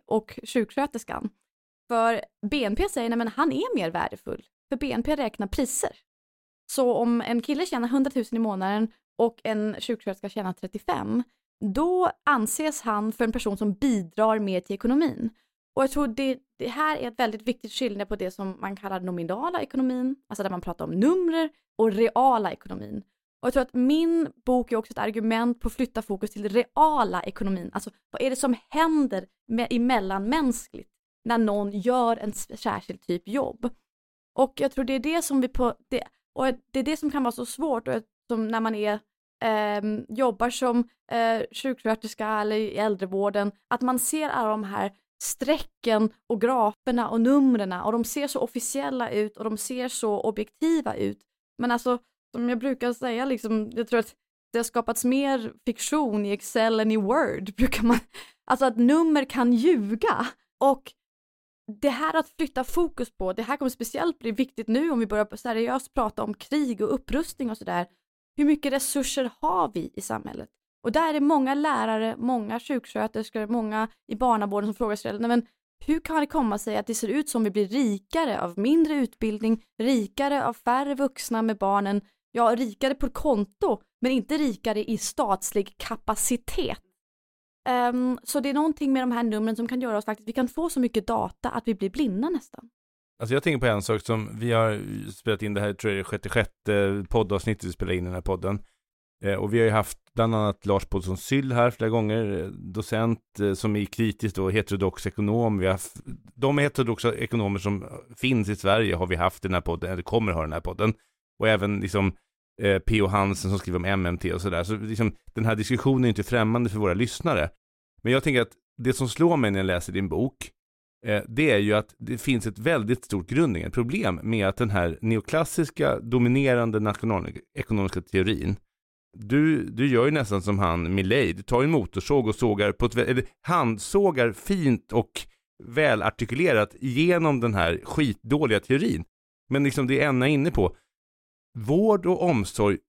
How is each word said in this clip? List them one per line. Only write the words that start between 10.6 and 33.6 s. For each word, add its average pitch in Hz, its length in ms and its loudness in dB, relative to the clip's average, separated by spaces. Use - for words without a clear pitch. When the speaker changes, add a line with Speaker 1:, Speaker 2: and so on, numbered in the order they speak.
Speaker 1:
då 339 460 2
anses 285 500 0
han 214 320 -2
för 240 120 -2
en 226 80 0
person 220 240 -4
som 208 160 0
bidrar 220 680 2
mer 196 220 0
till 196 140 -6
ekonomin. 247 560 0
Och 262 60 4
jag 269 80 2
tror 285 160 0
det, 262 320 -2
det 247 100 -4
här 302 280 -2
är 247 120 -6
ett 226 100 -8
väldigt 220 240 -2
viktigt 226 300 -4
skillnad 202 360 -4
på 214 80 -4
det 185 140 -4
som 190 300 -8
man 196 160 -8
kallar 190 240 -8
nominala 185 640 -4
ekonomin, 262 540 -2
alltså 208 140 -6
där 196 80 -4
man 185 100 -6
pratar 170 240 -8
om - 60 -6
numrer, 320 600 2
och 226 140 4
reala 226 600 2
ekonomin. 107 500 -12
Och - 40 -2
jag 254 60 2
tror 269 100 4
att 254 120 -8
min 320 580 2
bok 254 260 2
är 233 40 2
också 220 140 -4
ett - 80 -12
argument 226 640 0
på - 80 -2
att 220 40 -6
flytta 240 300 -4
fokus 202 280 -6
till 208 180 -6
reala 240 760 2
ekonomin. 196 500 -4
Alltså 202 180 -8
vad - 120 -6
är 262 80 2
det 254 60 -2
som 247 200 2
händer 294 580 2
med, 220 220 0
i 247 80 2
mellanmänskligt 233 1120 0
när 233 140 0
någon 208 320 2
gör 233 460 2
en 214 140 -6
s-, - 300 -10
särskild - 420 -6
typ 175 260 -4
jobb? 247 420 -4